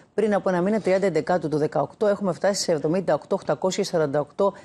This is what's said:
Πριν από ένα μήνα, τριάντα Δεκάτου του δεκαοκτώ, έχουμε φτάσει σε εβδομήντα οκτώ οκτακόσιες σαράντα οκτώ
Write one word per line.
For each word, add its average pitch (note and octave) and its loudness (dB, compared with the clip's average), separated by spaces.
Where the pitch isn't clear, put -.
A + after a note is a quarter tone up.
Πριν G#3+ 2
από F#3+ 0
ένα F3+ 0
μήνα, G#3 0
τριάντα F#3+ 2
Δεκάτου E3+ 0
του D3+ 0
δεκαοκτώ, D3 0
έχουμε G3+ 0
φτάσει F#3+ 0
σε - 0
εβδομήντα D#3+ 0
οκτώ D3+ -2
οκτακόσιες F#3 -2
σαράντα D3+ 0
οκτώ F#3+ -2